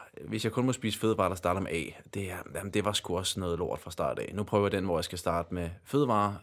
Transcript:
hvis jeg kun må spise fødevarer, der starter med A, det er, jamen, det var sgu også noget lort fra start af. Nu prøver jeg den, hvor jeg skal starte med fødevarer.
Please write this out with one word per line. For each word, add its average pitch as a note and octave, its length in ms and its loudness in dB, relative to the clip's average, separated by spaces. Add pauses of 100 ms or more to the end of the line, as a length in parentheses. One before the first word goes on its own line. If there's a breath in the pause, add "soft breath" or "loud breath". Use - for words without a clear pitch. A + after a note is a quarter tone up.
(280)
hvis A2 160 -4
jeg A2 80 2
kun B2 140 2
må C3 60 2
spise A2 260 -2
fødevarer, G#2+ 300 4
der F#2 80 0
starter F2+ 240 2
med F#2+ 120 -4
A, E2 100 0 (320)
det G2 160 -4
er, F2+ 80 -8 (160)
jamen, G2 200 -6
det G#2 100 2
var G#2 80 2
sgu - 240 -2
også F#2+ 240 -2
noget E2+ 180 0
lort F2 220 -2
fra - 100 -12
start C#2+ 280 -2
af. - 160 -6
Nu G#2 80 -2
prøver G2+ 240 4
jeg F#2+ 60 2
den, F#2+ 120 0
hvor F2+ 140 2
jeg D#2 60 0
skal F2+ 140 -6
starte E2+ 360 -2
med F2 160 -2 (140)
fødevarer. A2 580 4